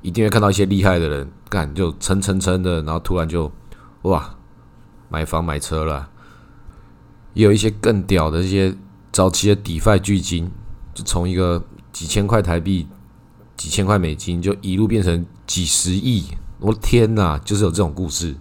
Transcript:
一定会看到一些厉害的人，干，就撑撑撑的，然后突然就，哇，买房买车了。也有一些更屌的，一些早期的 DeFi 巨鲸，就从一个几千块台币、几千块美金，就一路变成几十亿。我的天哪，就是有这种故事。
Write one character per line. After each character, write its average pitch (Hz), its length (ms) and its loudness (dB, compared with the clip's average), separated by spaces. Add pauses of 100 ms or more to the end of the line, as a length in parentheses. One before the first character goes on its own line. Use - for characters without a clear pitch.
一 92 80 -6
定 110 140 2
会 107 60 4
看 110 100 4
到 104 80 4
一 98 40 4
些 104 140 2
厉 98 180 2
害 90 160 4
的 80 80 0
人， 69 200 -4 (200)
干， 76 260 -4
就 85 240 -2
撑 98 240 -2
撑 95 160 0
撑 92 240 0
的， 87 200 -2
然 78 120 -4
后 82 60 -2
突 90 180 -2
然 80 100 -2
就， 80 220 -2 (520)
哇， 87 340 -2 (720)
买 78 160 -4
房 80 200 -2
买 76 140 -2
车 78 260 -4
了。 73 240 -6 (1300)
也 107 100 4
有 104 80 8
一 107 40 4
些 107 140 2
更 104 320 0
屌 87 280 2
的， 80 100 0
一 92 80 0
些 95 280 0 (340)
早 95 180 4
期 104 240 2
的 101 40 4
DeFi 98 420 2
巨 98 220 2
鲸， 87 300 -4 (440)
就 - 100 -12
从 87 240 0
一 92 60 -2
个 87 280 0 (300)
几 - 140 -10
千 101 200 0
块 107 160 2
台 85 160 0
币、 85 300 -2 (680)
几 - 120 -10
千 95 180 0
块 104 120 4
美 80 180 0
金， 87 260 -4
就 98 200 0
一 92 140 -4
路 107 120 2
变 107 140 2
成 87 220 2 (220)
几 92 180 -2
十 - 280 0
亿。 104 320 0 (340)
我 107 140 0
的 110 80 0
天 113 340 4
哪， 85 240 2
就 - 160 -4
是 101 80 2
有 92 80 2
这 80 60 -4
种 87 180 0
故 87 140 -4
事。 80 320 -6